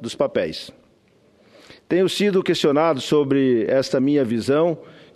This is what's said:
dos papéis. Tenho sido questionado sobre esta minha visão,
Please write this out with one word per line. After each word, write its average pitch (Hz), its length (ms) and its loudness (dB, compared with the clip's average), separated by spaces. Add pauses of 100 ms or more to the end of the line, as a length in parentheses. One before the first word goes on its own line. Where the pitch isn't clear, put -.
dos 120 140 -10
papéis. 101 560 -4 (1160)
Tenho 175 220 0
sido 190 320 0
questionado 151 580 0
sobre 135 680 2
esta 131 320 0
minha 139 260 2
visão, 135 500 0 (400)